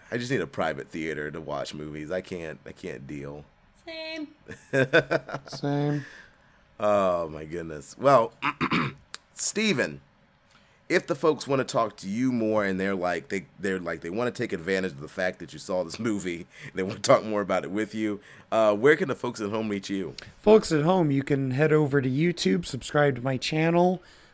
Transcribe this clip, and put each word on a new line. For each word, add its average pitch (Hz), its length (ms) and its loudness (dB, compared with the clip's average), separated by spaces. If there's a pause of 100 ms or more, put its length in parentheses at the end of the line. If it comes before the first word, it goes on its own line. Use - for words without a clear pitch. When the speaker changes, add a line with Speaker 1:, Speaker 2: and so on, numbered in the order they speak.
(100)
Speaker 1:
I 120 80 -2
just 123 120 -6
need 123 100 0
a 82 60 -2
private 76 420 -4
theater 76 420 -6
to 82 100 -10
watch 73 340 -8
movies. 76 360 -10
I 92 100 -4
can't, 82 460 -10
I - 60 -14
can't 67 340 -12
deal. 73 380 -12 (420)
Speaker 2:
Same. 320 420 -10 (440)
Speaker 1:
<laughs> 131 140 2 (600)
Speaker 3:
Same. 143 580 -2 (760)
Speaker 1:
Oh 95 500 2
my 76 160 -10
goodness. 80 540 -10
Well, 117 340 6 (500)
<clears throat> - 520 -12
Steven, 120 680 0 (880)
if 175 180 2
the 170 80 -2
folks 156 320 0
wanna 131 180 2
talk 113 340 -2
to 92 100 -10
you 123 220 0
more 107 340 2
and 95 140 0
they're 98 160 0
like, 87 340 -2
they, 95 180 -6 (120)
they're 95 220 -2
like, 85 220 -6
they 85 80 -8
wanna 117 220 -2
take 110 200 -6
advantage 92 400 0
of 69 80 -14
the 73 80 -12
fact 92 300 -4
that 78 140 -14
you 76 60 -14
saw 92 260 -2
this 82 140 -10
movie, 92 480 -4 (280)
they 95 80 -2
wanna 98 160 -4
talk 101 260 4
more 107 160 0
about 95 240 0
it 82 60 -8
with 101 240 -2
you, 107 260 -2 (320)
uh, 107 220 6
where 135 220 6
can 165 120 -2
the 123 60 -2
folks 120 260 -6
at 101 100 -2
home 110 180 -2
reach 101 200 -4
you? 95 260 -4 (260)
Speaker 3:
Folks 214 320 8
at 151 100 4
home, 170 280 4
you 139 120 2
can 135 300 0
head 151 200 4
over 143 300 4
to 131 80 0
YouTube, 175 560 2
subscribe 143 500 2
to 120 60 -8
my 131 160 0
channel, 170 640 2 (320)